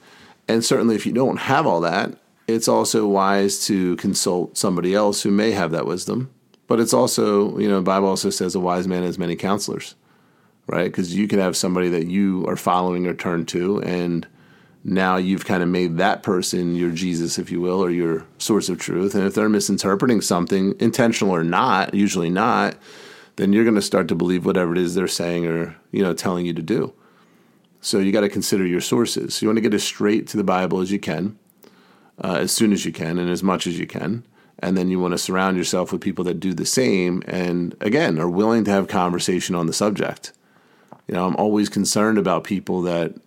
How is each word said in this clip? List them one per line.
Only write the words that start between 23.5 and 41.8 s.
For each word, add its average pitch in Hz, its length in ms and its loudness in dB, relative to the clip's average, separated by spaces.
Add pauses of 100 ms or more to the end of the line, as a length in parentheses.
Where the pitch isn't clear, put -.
you're 110 120 6
gonna 110 160 4
start 92 280 0
to 92 60 0
believe 90 300 0
whatever 92 280 2
it 87 60 0
is 87 160 0
they're 92 120 0
saying 87 400 -2
or, 82 300 -4 (160)
you 104 100 0
know, 92 100 2
telling 90 340 -2
you 85 60 -2
to 85 100 -6
do. 85 300 -2 (880)
So - 180 -2
you 98 140 2
gotta 104 160 4
consider 98 380 -2
your 87 140 0
sources. - 600 -2
You 110 80 0
wanna 110 120 2
get 107 140 2
as 101 100 0
straight 104 440 0
to - 80 -6
the 101 80 0
Bible 92 360 0
as 92 100 -2
you 101 80 0
can, 92 380 -4 (840)
uh, 92 180 -2
as 90 120 0
soon 110 200 4
as 87 120 0
you 82 80 -4
can 85 260 -4
and 87 120 0
as 87 120 -2
much 92 240 0
as 85 120 -4
you 82 80 -4
can. 113 380 -6 (340)
And 95 180 0
then 92 120 0
you 92 120 0
wanna 87 180 0
surround 95 380 0
yourself 90 360 -2
with 87 80 -4
people 92 260 -4
that 87 120 -2
do 92 160 -2
the 80 120 -4
same 95 600 0
and, 87 540 -2
again, 107 380 2
are 82 100 0
willing 107 360 2
to 104 60 -2
have 98 160 2
conversation 90 680 0
on 87 120 0
the 82 60 -2
subject. - 600 -2 (760)
You - 60 -6
know, 90 120 0
I'm 90 80 0
always 104 340 2
concerned 104 480 2